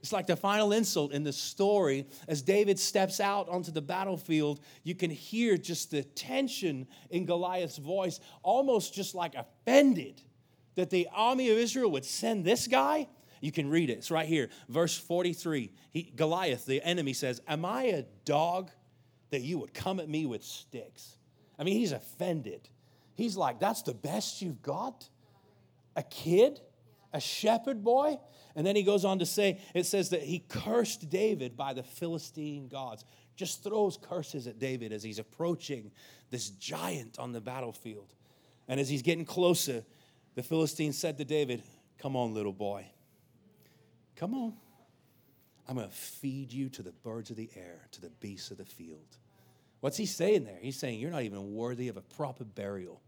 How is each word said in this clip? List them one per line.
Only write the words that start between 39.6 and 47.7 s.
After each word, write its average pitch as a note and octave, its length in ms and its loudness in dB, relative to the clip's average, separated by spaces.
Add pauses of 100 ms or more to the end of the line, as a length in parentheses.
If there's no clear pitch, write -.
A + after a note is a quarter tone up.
the B2+ 80 -4
Philistine D#3 480 0
said D3+ 260 -2
to C#3+ 80 -6
David, C3+ 380 0 (340)
"Come C3+ 180 -4
on, A#2+ 180 0
little G#2 200 -2
boy. G2 320 -6 (1300)
Come F#3+ 180 -6
on. A#3 180 -4 (1120)
I'm B2+ 100 -6
gonna G#2 120 -6
feed C3+ 600 -10
you C3+ 180 -4
to C3 140 -14
the F2+ 80 -12
birds A2+ 400 -10
of G#2+ 60 -10
the A2 180 -10
air, F2 360 -18